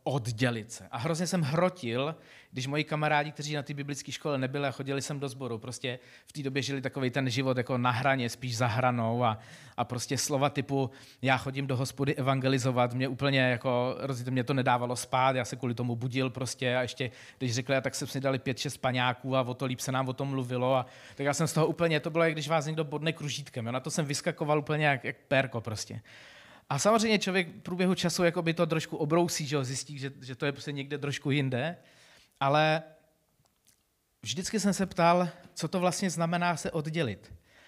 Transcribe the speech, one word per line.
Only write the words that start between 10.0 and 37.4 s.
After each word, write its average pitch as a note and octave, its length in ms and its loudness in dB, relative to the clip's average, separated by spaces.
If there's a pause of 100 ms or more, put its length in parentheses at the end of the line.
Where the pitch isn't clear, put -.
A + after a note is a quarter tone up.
slova C#3 320 2
typu: C3+ 420 0 (300)
„Já C3 160 4
chodím C3+ 300 -6
do C3 100 0
hospody C3+ 380 -2
evangelizovat“, C3 800 2
mě C3 140 0
úplně C3+ 320 0
jako, B2+ 600 2
hrozně B2 300 -4
mě B2+ 120 2
to C#3+ 100 -2
nedávalo B2 420 2
spát, C3 400 2
já B2 100 0
se - 100 -8
kvůli A#2+ 180 -2
tomu A#2+ 220 -2
budil B2 340 -2
prostě B2+ 480 -2
a B2+ 40 2
ještě, B2 300 -4 (260)
když B2 160 -2
řekli: C3 220 0
„A C3 60 2
tak C3 140 -4
jsme C3+ 120 -6
si C#3 120 -6
dali C3+ 200 0
pět, C3 200 -4
šest - 180 -6
paňáků B2+ 580 0
a C3 60 4
o B2 120 -4
to B2+ 120 -4
líp B2+ 140 -4
se - 120 -4
nám C3 180 0
o B2+ 40 -4
tom C#3 140 -4
mluvilo“, B2+ 480 0
a B2 100 0 (300)
tak C#3+ 100 -4
já C#3+ 80 2
jsem D#3+ 140 2
z - 60 -6
toho D3+ 140 4
úplně, D#3+ 320 2
to E3 100 -4
bylo, E3 140 2
jak D#3+ 100 4
když D3+ 140 -6
vás D#3 180 2
někdo D#3 180 -2
bodne D3+ 300 -2
kružítkem, C#3 520 -6
jo? A#2 60 -4
Na B2+ 80 -2
to D3+ 120 -6
jsem D#3+ 140 0
vyskakoval D3+ 540 0
úplně D3+ 260 0
jak, C#3 180 2
jak A#2 140 -6 (100)
pérko C3 340 2
prostě. A2 400 -8 (680)
A C#3 100 0
samozřejmě G#3+ 400 4
člověk F3+ 280 0
v - 140 -16
průběhu F3+ 340 2
času F3 280 2
jakoby E3 300 2
to F3 120 2
trošku D#3+ 320 0
obrousí, D#3+ 500 2
že D3 80 0
jo, C#3 80 2
zjistí, C3+ 340 -6
že, C3+ 140 -6 (100)
že B2+ 140 -10
to D#3 100 -4
je C#3+ 60 2
prostě D3 200 -8
někde C#3+ 260 -6
trošku C#3 340 -2
jinde, C3+ 460 2 (640)
ale D#3 440 4 (1400)
vždycky F3 380 -4
jsem G3 140 4
se F#3+ 120 0
ptal, F3 440 4 (240)
co - 140 -4
to F#3 120 -2
vlastně F3+ 300 2
znamená E3+ 480 0
se - 140 -4
oddělit. D#3 600 -4 (340)